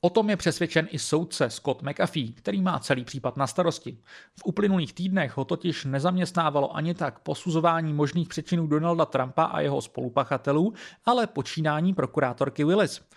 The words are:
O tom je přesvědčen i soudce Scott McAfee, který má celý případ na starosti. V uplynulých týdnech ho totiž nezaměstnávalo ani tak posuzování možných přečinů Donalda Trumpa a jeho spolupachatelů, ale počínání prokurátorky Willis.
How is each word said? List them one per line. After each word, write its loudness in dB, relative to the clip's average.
O 4
tom 2
je 2
přesvědčen 0
i -6
soudce 0
Scott -4
McAfee, -2
který -2
má 0
celý -2
případ -6
na 0
starosti. -2
V -10
uplynulých 0
týdnech -2
ho -2
totiž -4
nezaměstnávalo 0
ani -2
tak -4
posuzování 0
možných 0
přečinů -2
Donalda 2
Trumpa 0
a 0
jeho 2
spolupachatelů, 0
ale 2
počínání 0
prokurátorky 0
Willis. 2